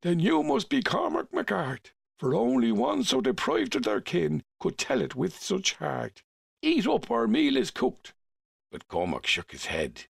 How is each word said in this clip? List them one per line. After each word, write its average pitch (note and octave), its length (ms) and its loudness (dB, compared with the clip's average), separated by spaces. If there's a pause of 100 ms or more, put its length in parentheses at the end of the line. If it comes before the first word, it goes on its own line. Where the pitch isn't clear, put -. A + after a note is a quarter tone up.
then F3 180 2
you A#3+ 220 4
must A3+ 260 2
be - 140 2
Cormac - 500 0
MacArt, F3 600 -4 (260)
for C3 160 0
only G3 380 4
one A#2+ 300 2
so C3 180 2
deprived A3+ 560 0
of B3 80 0
their - 160 0
kin D#3 420 -2 (180)
could - 180 -2
tell - 220 0
it - 140 -2
with D#3+ 260 -4
such F#3+ 340 -2
heart. B2+ 480 -6 (400)
Eat B3+ 240 2
up, - 240 0
our A#2 160 0
meal C3+ 300 2
is B2 140 0
cooked. - 440 -4 (560)
But - 180 -16
Cormac F2 380 -2
shook - 260 -2
his - 140 -12
head. D2+ 460 -4